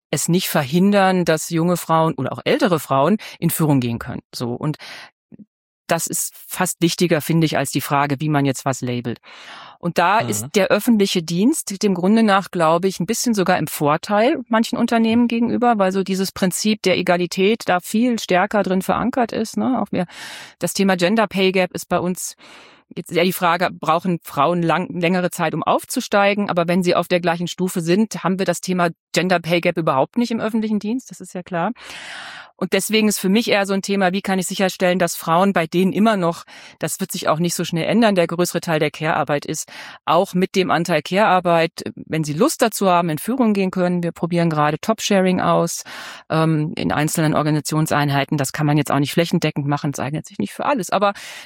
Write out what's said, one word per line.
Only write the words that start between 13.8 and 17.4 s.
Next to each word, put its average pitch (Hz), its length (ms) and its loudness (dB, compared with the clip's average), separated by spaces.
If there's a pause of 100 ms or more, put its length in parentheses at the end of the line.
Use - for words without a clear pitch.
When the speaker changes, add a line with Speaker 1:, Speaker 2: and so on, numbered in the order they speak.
Speaker 1:
manchen 226 300 0
Unternehmen 233 500 2
gegenüber, 233 500 2
weil 190 140 2
so 190 120 0
dieses 190 280 -2
Prinzip 214 520 -2
der 185 140 2
Egalität 180 680 0